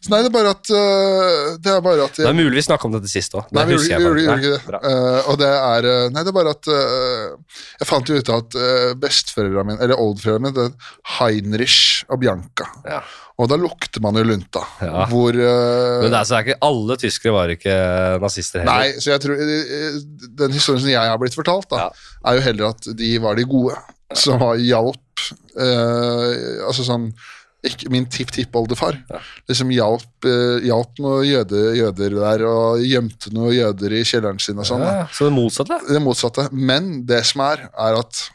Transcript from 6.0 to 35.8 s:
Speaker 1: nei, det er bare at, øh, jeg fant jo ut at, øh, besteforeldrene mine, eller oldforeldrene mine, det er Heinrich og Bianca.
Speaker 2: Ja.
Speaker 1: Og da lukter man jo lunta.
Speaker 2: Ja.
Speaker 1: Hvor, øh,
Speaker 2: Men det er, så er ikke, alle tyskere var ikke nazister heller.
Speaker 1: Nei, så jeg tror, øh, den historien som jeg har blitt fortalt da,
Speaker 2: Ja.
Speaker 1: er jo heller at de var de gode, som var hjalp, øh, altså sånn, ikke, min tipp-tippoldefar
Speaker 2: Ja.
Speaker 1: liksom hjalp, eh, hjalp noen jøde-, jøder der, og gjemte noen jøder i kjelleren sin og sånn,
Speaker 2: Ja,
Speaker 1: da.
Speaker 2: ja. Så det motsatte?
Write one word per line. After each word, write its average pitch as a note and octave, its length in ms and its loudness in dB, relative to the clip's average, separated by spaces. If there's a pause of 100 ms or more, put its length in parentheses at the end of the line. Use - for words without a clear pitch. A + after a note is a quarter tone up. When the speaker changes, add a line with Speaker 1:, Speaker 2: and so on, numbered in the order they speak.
Speaker 1:
nei, D3+ 140 -4
det F#3+ 80 -2
er - 20 0
bare E3 220 2
at, - 100 -10
øh, B2+ 920 -2 (200)
jeg - 80 -4
fant C3+ 240 0
jo D3 80 2
ut A#2+ 140 -2
at, A#2 260 -4
øh, B2 400 2
besteforeldrene G2+ 680 -2
mine, G#2 160 -6
eller B2 160 2
oldforeldrene A2 480 0
mine, C3+ 80 -4
det A#2+ 80 2
er - 540 -12
Heinrich A2 580 2 (320)
og C3 100 -2
Bianca. G2 480 -2 (160)
Speaker 2:
Ja. D3+ 160 -8 (400)
Speaker 1:
Og A#2+ 100 2
da C#3+ 80 4
lukter - 460 -4
man G#2+ 160 2
jo A2+ 80 4
lunta. F#2+ 340 -2 (220)
Speaker 2:
Ja. F2 240 0
Speaker 1:
Hvor, A#2+ 240 4
øh, A#2+ 720 2
Speaker 2:
Men A2+ 80 4
det A#2 80 4
er, G#2 80 0
så A#2+ 80 2
er A2 80 2
ikke, C3+ 140 -2 (100)
alle B2 320 0
tyskere A2+ 340 0
var F2+ 220 2
ikke F#2+ 220 0 (440)
nazister F#2+ 380 -4
heller. B2 240 2
Speaker 1:
Nei, C3+ 160 -2
så C#3+ 160 0
jeg C#3 80 -2
tror, C#3+ 160 -2
øh, D3+ 640 -4 (420)
den C3+ 100 0
historien C#3+ 300 0
som C#3 80 2
jeg A2+ 220 2
har A2+ 40 -2
blitt B2 220 -4
fortalt F3+ 320 -2
da, - 80 -2
Speaker 2:
Ja. F2 80 -2 (400)
Speaker 1:
er B2 100 4
jo C3 120 2
heller G#2+ 260 0
at - 160 -14
de A2+ 220 -2 (100)
var G#2+ 160 0
de B2+ 80 0
gode, C3 320 0 (340)
som B2+ 300 2
var A#2 160 2
hjalp, A#2+ 640 0 (320)
øh, A#2+ 1120 0
altså B2 180 -2
sånn, A#2+ 220 -2 (560)
ikke, - 260 -8
min B2+ 160 0
tipp-tippoldefar B2 920 -4 (120)
Speaker 2:
Ja. - 100 -12 (280)
Speaker 1:
liksom B2+ 240 -2
hjalp, A#2 540 -2
eh, B2 420 2
hjalp A#2 320 -2
noen C3+ 260 0
jøde-, A2 520 0
jøder G2+ 320 0 (100)
der, G#2+ 260 2
og A2+ 380 2
gjemte B2 480 -2
noen A2+ 240 0
jøder G#2 380 0
i A2+ 100 0
kjelleren G#2+ 360 -2
sin G2+ 200 -6
og G2+ 80 -6
sånn, B2 160 -4
Speaker 2:
Ja, - 20 -2
Speaker 1:
da. G3 140 -2
Speaker 2:
ja. F3 80 -4
Så D3 220 0
det D3 40 0
motsatte? C#3 440 0 (100)